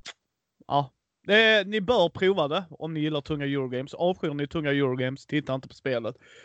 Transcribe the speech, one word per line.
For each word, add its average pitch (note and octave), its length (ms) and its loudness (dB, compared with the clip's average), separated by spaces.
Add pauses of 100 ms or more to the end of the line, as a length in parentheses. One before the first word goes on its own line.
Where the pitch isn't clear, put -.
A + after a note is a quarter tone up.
(680)
Ja. C#3 240 -2 (360)
Det G#3+ 160 6
är, G#3+ 220 4
ni G#3 160 -2
bör F3+ 280 4
prova F#3 380 2
det E3+ 220 -2
om D#3+ 240 -10
ni D#3 60 -4
gillar D3+ 220 -2
tunga C#3+ 240 -4
Eurogames. C3+ 480 -4
Avskyr F3 400 -2
ni C#3+ 140 -4
tunga D3+ 240 -2
Eurogames, C3 540 0
titta C#3+ 300 -2
inte C3 120 -8
på - 60 -20
spelet. A#2+ 420 -4 (300)